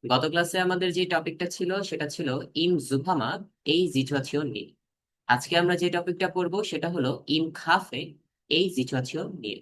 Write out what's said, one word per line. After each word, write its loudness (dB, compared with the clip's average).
গত 4
ক্লাসে 0
আমাদের 2
যে 2
টপিকটা -2
ছিল, -4
সেটা -4
ছিল -4
ইম 2
জুভামা 0
এই 4
জিচুয়াচিয়ন 0
নিয়ে। -8
আজকে 2
আমরা 4
যে 2
টপিকটা 0
পড়বো, 0
সেটা -2
হলো 0
ইম 2
খাফে 0
এই 4
জিচুয়াচিয়ন -2
নিয়ে। -8